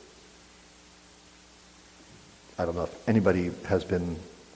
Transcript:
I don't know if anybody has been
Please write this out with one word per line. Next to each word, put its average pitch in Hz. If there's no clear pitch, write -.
I 92
don't 85
know 85
if -
anybody 92
has 92
been 87